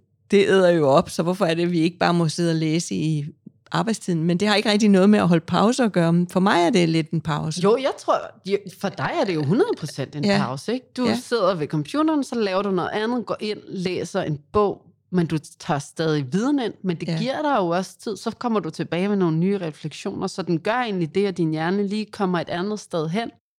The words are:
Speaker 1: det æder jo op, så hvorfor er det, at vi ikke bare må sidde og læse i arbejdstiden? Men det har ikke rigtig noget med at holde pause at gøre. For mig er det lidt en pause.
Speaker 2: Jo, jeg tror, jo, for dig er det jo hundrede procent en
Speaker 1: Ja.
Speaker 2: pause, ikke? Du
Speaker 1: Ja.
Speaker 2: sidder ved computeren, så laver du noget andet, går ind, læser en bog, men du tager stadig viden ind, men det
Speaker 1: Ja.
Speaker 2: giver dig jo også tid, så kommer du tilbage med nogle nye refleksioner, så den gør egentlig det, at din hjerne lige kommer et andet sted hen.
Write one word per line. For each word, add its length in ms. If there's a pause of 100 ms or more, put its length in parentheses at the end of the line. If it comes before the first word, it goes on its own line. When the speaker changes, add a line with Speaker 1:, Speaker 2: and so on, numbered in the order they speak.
(320)
Speaker 1:
det 160
æder 220
jo 200
op, 200
så 140
hvorfor 220
er 80
det, 100
at 80
vi 80
ikke 180
bare 160
må 160
sidde 220
og 40
læse 400
i 300 (460)
arbejdstiden? 520
Men 160
det 80
har 80
ikke 160
rigtig 180
noget 200
med 100
at 80
holde 180
pause 380
at 80
gøre. 400
For 80
mig 220
er 80
det 200
lidt 220
en 100
pause. 420
Speaker 2:
Jo, 140
jeg 200
tror, 200 (280)
jo, 120 (220)
for 100
dig 220 (100)
er 40
det 100
jo 80
hundrede 260 (100)
procent 360
en 100
Speaker 1:
Ja. 120
Speaker 2:
pause, 360
ikke? 120 (120)
Du 100
Speaker 1:
Ja. 80
Speaker 2:
sidder 400
ved 120
computeren, 560
så 120
laver 260
du 100
noget 180
andet, 360
går 140
ind, 280
læser 540
en 180 (140)
bog, 280 (300)
men 160
du 100 (220)
tager 200
stadig 540
viden 260
ind, 140 (100)
men 140
det 100
Speaker 1:
Ja. 120
Speaker 2:
giver 220
dig 160
jo 100
også 320
tid, 180
så 140
kommer 280
du 100
tilbage 400
med 80
nogle 200
nye 200
refleksioner, 680
så 140
den 180
gør 160
egentlig 400
det, 120
at 100
din 140
hjerne 360
lige 180
kommer 340
et 100
andet 300
sted 300
hen. 200 (300)